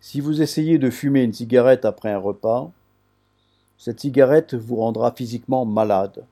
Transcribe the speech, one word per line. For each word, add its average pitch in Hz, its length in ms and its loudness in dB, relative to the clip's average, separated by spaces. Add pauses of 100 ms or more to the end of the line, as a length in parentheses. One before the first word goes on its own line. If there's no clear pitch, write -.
Si - 200 -10
vous 151 200 -2
essayez 156 380 0
de 131 120 0
fumer 139 340 0
une 117 80 -2
cigarette 123 520 4
après 107 280 -2
un 101 60 -2
repas, 113 520 -4 (1080)
cette 117 200 -10
cigarette 139 560 2
vous 117 220 -6
rendra 113 340 0
physiquement 123 560 -6
malade. 104 640 -2